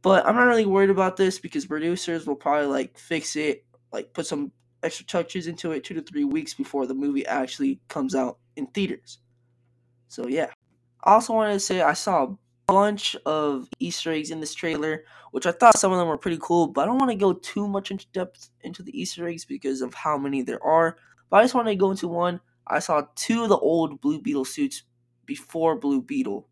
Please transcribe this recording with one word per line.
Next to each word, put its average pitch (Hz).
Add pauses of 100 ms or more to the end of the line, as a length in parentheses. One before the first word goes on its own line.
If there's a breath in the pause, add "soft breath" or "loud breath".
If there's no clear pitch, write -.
But 190
I'm 220
not 247
really 226
worried 196
about 185
this 190
because 151
producers 165
will 143
probably, 143
like, 139
fix -
it, 151 (280)
like, -
put 160
some 143 (320)
extra -
touches 170
into 165
it 143
two 190
to 160
three 147
weeks 143
before 139
the 131
movie 139
actually 135
comes 131
out 127 (160)
in 143
theaters. - (880)
So -
yeah. - (520)
I 196
also 233
wanted 214
to 196
say 185
I 151
saw 175
a 160 (320)
bunch 202 (120)
of 147 (100)
Easter 170
eggs 156
in 160
this 151
trailer, 156 (260 loud breath)
which -
I 170
thought 226
some 190
of 185
them 175
were 151
pretty 170
cool, 170
but -
I 160
don't 247
wanna 254
go 190
too 202
much 196
into 190
depth - (120)
into 180
the -
Easter 175
eggs 170
because 135
of 123
how 151
many 139
there 123
are. 165 (340 soft breath)
But 185
I 214
just 254
wanna 220
go 190
into 196
one. 175 (260)
I -
saw 151
two 233
of 202
the 190
old 160
Blue 147
Beetle 143
suits - (440)
before 160
Blue 139
Beetle 127